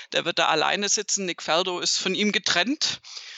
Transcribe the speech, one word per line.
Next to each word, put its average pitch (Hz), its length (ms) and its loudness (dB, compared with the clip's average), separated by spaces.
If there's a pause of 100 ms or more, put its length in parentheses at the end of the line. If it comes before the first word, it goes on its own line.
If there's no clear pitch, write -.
(140)
Der 151 100 0
wird 170 160 -2
da 165 80 4
alleine 156 400 2
sitzen. 196 380 0
Nick 170 180 -6
Faldo 175 360 0
ist - 180 0
von 190 180 0
ihm 208 160 2
getrennt. 202 720 0 (360)